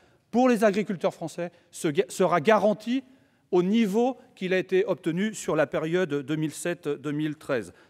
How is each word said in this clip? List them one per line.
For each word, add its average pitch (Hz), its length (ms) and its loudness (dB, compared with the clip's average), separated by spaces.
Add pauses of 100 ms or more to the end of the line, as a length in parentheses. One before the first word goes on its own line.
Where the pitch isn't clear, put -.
(300)
pour 254 180 4
les 233 160 4
agriculteurs 196 500 0
français 170 380 -10 (200)
se - 160 -4
ga-, 156 200 0
sera 175 320 2
garanti 214 640 2 (460)
au 180 140 4
niveau 226 540 2 (180)
qu'il 185 180 -4
a 185 60 2
été 185 260 0
obtenu 185 480 -2
sur 175 220 -4
la 151 100 2
période 160 480 -2
deux 143 220 -4
mille 156 160 -2
sept 170 360 -8
deux 143 240 -6
mille 151 240 -4
treize. 110 380 -6 (160)